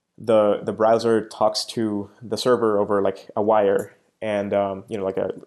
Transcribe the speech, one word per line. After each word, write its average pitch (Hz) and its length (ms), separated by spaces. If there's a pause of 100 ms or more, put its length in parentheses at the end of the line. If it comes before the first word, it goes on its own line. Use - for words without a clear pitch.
(180)
the, 107 460
the 107 100
browser 110 540
talks - 380
to 104 440 (120)
the 110 160
server 117 420
over, 101 220
like, 98 340
a 107 60
wire 107 540 (260)
and, 101 320
um, 98 340
you 110 100
know, 98 60
like, 95 140
a, 95 160 (140)